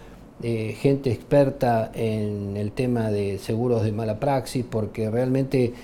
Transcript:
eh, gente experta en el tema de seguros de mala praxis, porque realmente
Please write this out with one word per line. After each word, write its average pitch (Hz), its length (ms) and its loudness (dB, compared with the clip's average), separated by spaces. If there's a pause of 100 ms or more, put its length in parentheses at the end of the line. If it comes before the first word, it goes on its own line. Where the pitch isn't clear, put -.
(440)
eh, 110 360 -2
gente 139 320 4
experta 127 840 2
en 104 600 -2
el 104 160 -2
tema 120 400 0
de 101 280 -2
seguros 117 440 0
de 107 80 2
mala 107 280 -2
praxis, 135 440 0
porque 110 460 -4
realmente 127 640 2 (100)